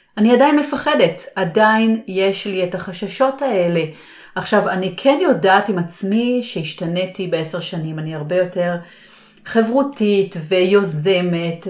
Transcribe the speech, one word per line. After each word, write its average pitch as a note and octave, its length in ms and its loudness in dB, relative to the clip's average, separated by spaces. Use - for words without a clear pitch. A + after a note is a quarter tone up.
אני G#3+ 160 6
עדיין D4 260 6
מפחדת, C#4+ 640 0
עדיין A3 720 2
יש G3 400 -2
לי F#3 160 -2
את F3 120 -4
החששות G3+ 680 -4
האלה. F3+ 400 0
עכשיו, G3+ 340 0
אני F#3 280 -2
כן C#4 240 4
יודעת G3 480 4
עם G3 80 -2
עצמי G#3+ 640 -2
שהשתניתי F3+ 840 -6
בעשר E3 320 -4
שנים, D#3+ 400 -6
אני D#3 160 -8
הרבה D3+ 200 -4
יותר F3 400 0
חברותית A3+ 920 0
ויוזמת, F3+ 1200 0